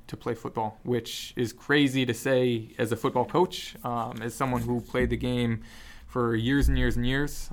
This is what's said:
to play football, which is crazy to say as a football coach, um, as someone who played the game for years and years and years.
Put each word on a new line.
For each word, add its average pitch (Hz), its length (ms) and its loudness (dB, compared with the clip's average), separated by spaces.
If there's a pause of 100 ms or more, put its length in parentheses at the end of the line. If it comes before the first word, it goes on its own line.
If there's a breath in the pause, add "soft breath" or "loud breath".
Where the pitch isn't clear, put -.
to - 80 -12
play 123 180 -4
football, 110 480 -6
which - 540 -4
is 120 160 -2
crazy 135 540 2
to 117 80 0
say 123 640 0
as 117 140 0
a 143 40 -2
football 127 280 0
coach, - 600 0
um, 120 360 -4
as 117 140 -6
someone 123 280 -2
who 120 180 -2
played 123 300 0
the 120 60 -2
game 120 460 -2 (440 loud breath)
for 117 300 0
years 135 320 4
and 135 100 6
years 120 180 4
and 120 100 0
years. 139 460 -2